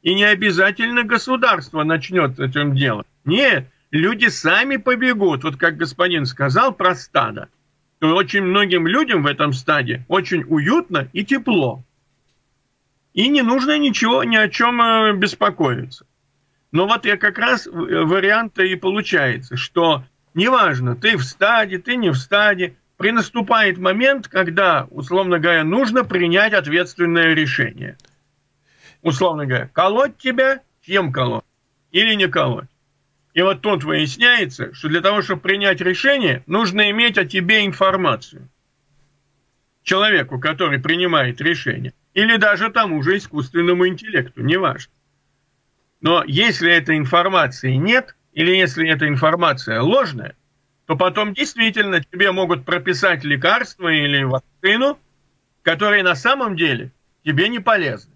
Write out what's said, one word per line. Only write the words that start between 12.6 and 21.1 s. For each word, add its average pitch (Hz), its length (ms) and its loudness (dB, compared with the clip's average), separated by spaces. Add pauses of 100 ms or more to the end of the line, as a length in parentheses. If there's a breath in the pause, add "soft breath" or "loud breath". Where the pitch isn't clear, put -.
И 214 160 0
не 285 120 2
нужно 262 360 0
ничего, 254 460 0
ни 233 120 -2
о 214 140 2
чем, 240 320 0
э, 220 320 2
беспокоиться. 160 920 -2 (680)
Но 175 140 2
вот 226 200 0
я 208 120 0
как 208 220 -2
раз 247 260 -2
в-, 170 200 -8
э, 165 180 -2
вариант-то 196 600 0
и 185 120 0
получается, 147 800 -2
что 151 480 0 (300)
неважно, 165 640 2
ты 220 200 0